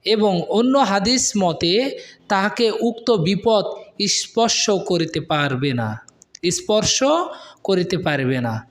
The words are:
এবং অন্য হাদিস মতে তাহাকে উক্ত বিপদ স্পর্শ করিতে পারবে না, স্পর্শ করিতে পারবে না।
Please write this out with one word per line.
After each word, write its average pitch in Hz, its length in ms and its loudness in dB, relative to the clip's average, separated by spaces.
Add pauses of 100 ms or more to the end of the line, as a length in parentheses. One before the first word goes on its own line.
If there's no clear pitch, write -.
এবং 202 380 2
অন্য 247 360 2
হাদিস 208 580 2
মতে 190 600 0 (300)
তাহাকে 208 420 0 (100)
উক্ত 233 300 -2
বিপদ 202 540 2 (440)
স্পর্শ - 640 0
করিতে 170 500 -2
পারবে 143 520 -2
না, 110 260 -4 (520)
স্পর্শ 214 540 0 (580)
করিতে 180 360 0
পারবে 135 420 -2
না। 113 300 -4